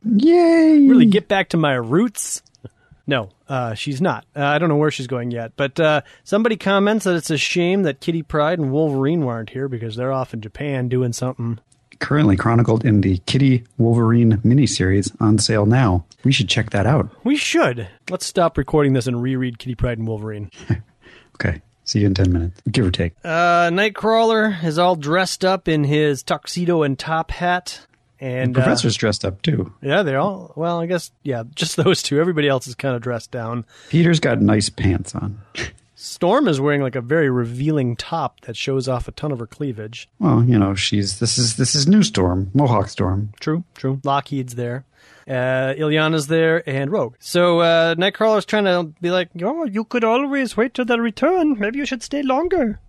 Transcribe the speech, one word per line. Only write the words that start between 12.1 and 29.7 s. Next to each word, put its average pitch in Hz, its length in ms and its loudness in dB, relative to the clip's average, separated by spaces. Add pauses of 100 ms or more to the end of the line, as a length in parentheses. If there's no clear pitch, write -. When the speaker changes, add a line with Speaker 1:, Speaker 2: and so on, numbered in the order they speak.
Speaker 1:
chronicled 117 480 2
in 107 160 4
the 92 260 2
Kitty 131 380 2 (140)
Wolverine 117 600 4
miniseries 107 840 2
on 107 180 4
sale 104 280 2
now. 107 380 2 (200)
We 135 80 4
should 104 160 0
check 110 220 -2
that 101 160 -2
out. 113 220 2 (160)
Speaker 2:
We 277 120 2
should. 135 520 -2 (220)
Let's 185 160 -6
stop 170 320 0
recording 143 340 2
this 127 140 0
and 120 160 -4
reread 127 360 -4
Kitty 127 180 -10
Pryde 120 220 -4
and 113 80 -6
Wolverine. 107 440 -8 (180)
Speaker 1:
<laughs> - 140 -2 (520)
Okay. - 260 -4 (240)
See - 160 -2
you 104 60 2
in 92 80 2
ten 92 180 2
minutes, 87 280 -2 (100)
give 107 160 0
or 90 40 0
take. 85 220 -4 (100)
Speaker 2:
Uh, 170 460 2
Nightcrawler 214 960 0
is 160 140 0
all 180 180 2
dressed 170 480 -2
up 185 240 0
in 156 160 2
his 147 380 0
tuxedo 170 600 -2
and 135 160 -2
top 160 320 -6
hat. - 560 -4 (320)
And, 127 360 -4
Speaker 1:
The 127 80 2
professor's 131 340 2
Speaker 2:
uh, - 40 -8
Speaker 1:
dressed 104 260 0
up, 95 160 -6
too. 117 300 -2 (100)